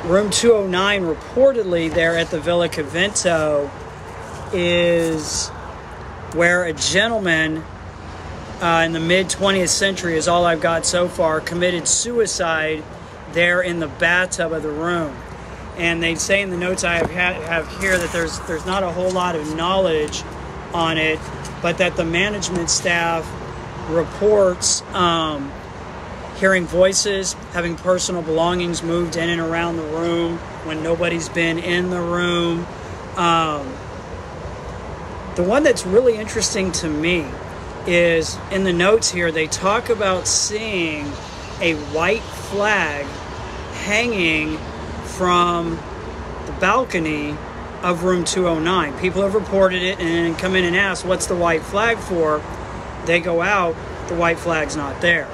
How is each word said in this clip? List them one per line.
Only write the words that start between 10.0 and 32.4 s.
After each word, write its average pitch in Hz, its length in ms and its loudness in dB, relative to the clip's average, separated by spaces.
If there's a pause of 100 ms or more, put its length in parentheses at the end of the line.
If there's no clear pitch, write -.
is 156 120 2
all 175 180 4
I've 165 160 4
got 165 240 2
so 180 220 2
far, 160 340 2
committed 175 460 0
suicide 165 960 0 (500)
there 175 280 4
in 175 180 -2
the 156 80 -2
bathtub 175 680 0
of 160 80 -2
the 151 80 -4
room. 165 460 -2 (600)
And 170 260 0
they 165 100 2
say 196 280 2
in 196 100 -4
the 175 60 -4
notes 180 260 -2
I 170 140 2
have, 160 140 0
ha-, 180 360 -2
have 165 320 -4
here 185 180 2
that 170 140 -2
there's, 165 300 -2
there's 160 260 -6
not 190 160 0
a 175 80 -2
whole 180 180 0
lot 180 260 0
of 156 200 -4
knowledge 165 680 0 (500)
on 160 260 0
it, 156 200 2 (440)
but 170 160 0
that 175 160 2
the 175 100 0
management 175 640 0
staff 170 580 0 (600)
reports, 180 920 4 (120)
um, 160 580 2 (840)
hearing 185 280 4
voices, 190 680 2 (200)
having 170 220 -2
personal 180 460 0
belongings 170 600 0
moved 170 360 0
in 165 120 0
and 170 120 0
around 170 360 0
the 165 60 -4
room 170 540 -2 (280)
when 156 180 -4
nobody's 170 460 0
been 165 300 0
in 180 300 0
the 180 120 -2
room. 175 640 0 (520)